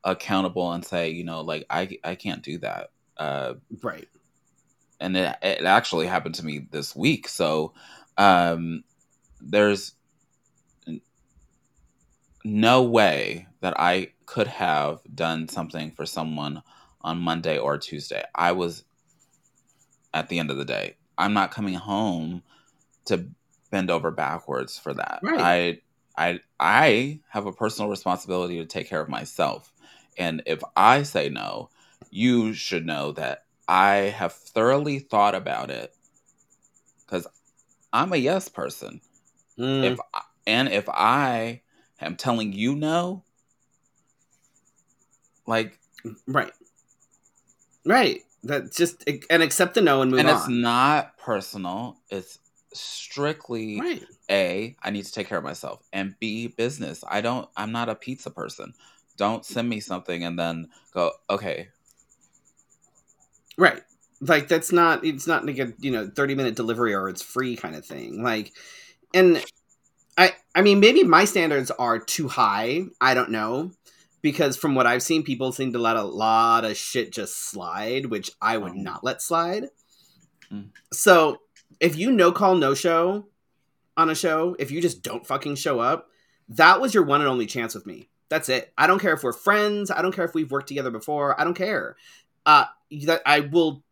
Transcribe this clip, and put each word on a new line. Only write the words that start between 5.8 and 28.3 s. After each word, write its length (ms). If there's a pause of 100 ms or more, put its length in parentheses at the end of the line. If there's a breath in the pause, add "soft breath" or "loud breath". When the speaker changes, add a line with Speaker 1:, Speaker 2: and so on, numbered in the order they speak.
Speaker 1:
happened 300
to 80
me 260
this 260
week. 320
So, 460 (420 soft breath)
um, 680 (560)
there's 540 (920)
n-, 140 (1400)
no 380
way 640 (140)
that 200
I 320 (140)
could 220
have 520 (140)
done 340
something 440
for 140
someone 560 (400 soft breath)
on 180
Monday 380
or 200
Tuesday. 460 (100)
I 180
was, 320 (1300)
at 140
the 120
end 100
of 80
the 80
day, 300 (220)
I'm 160
not 180
coming 220
home 680 (640)
to 220 (420)
bend 200
over 200
backwards 680
for 160
that. 280
Speaker 2:
Right. 180
Speaker 1:
I, 400 (500)
I, 100 (180)
I 640 (100)
have 160
a 60
personal 380
responsibility 680